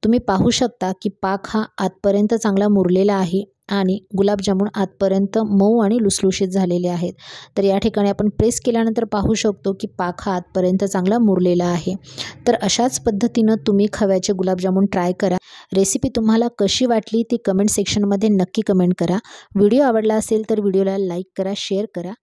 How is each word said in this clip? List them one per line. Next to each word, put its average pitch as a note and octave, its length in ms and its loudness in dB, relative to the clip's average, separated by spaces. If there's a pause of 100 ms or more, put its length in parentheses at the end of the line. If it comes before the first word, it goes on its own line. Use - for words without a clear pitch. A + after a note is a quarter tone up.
तुम्ही A#3 160 2
पाहू G3 300 0
शकता A#3 420 -2 (100)
की G#3+ 80 -4 (120)
पाक F#3+ 280 -4
हा A3 140 -2 (140)
आतपर्यंत G3+ 560 0
चांगला G#3 340 0
मुरलेला G3 460 2
आहे F#3+ 300 -2 (260)
आणि G3 280 -2 (200)
गुलाबजामुन G3+ 560 0
आतपर्यंत G3 640 -2
मऊ G#3+ 420 2
आणि G#3+ 220 2
लुसलुशीत F#3+ 460 0
झालेले F3+ 400 0
आहेत. F3 260 -4 (440)
तर G3 60 0
या G3 140 2
ठिकाणी G3+ 320 0
आपण G3+ 200 0
प्रेस A3 320 0
केल्यानंतर A3+ 440 0
पाहू G#3 280 -2
शकतो G3+ 460 -2
की G3+ 80 -8 (100)
पाक F3+ 240 -6
हा G3 140 -4
आतपर्यंत F#3 480 0
चांगला F#3+ 340 0
मुरलेला F3+ 480 2
आहे. F3 280 -2 (540)
तर A#3+ 80 4
अशाच A#3 440 -2
पद्धतीनं A3 560 0 (120)
तुम्ही G3+ 260 2
खव्याचे G3 400 0
गुलाबजामुन F#3 520 0
ट्राय F3+ 340 -2
करा. F3+ 180 0 (380)
रेसिपी G3 400 0
तुम्हाला A3+ 320 2 (120)
कशी G3+ 260 0
वाटली A3+ 360 0 (100)
ती A#3+ 140 0
कमेंट G3 240 2
सेक्शनमध्ये G3+ 600 0
नक्की G3+ 320 0
कमेंट F#3 360 2
करा. F3 200 0 (380)
व्हिडिओ G#3 280 4
आवडला A3 320 2
असेल A3 340 -2
तर G#3+ 100 0
व्हिडिओला G3 380 0
लाईक F#3 280 -4 (120)
करा, F#3+ 200 -4
शेअर G3+ 280 -4 (100)
करा F3 160 -8 (120)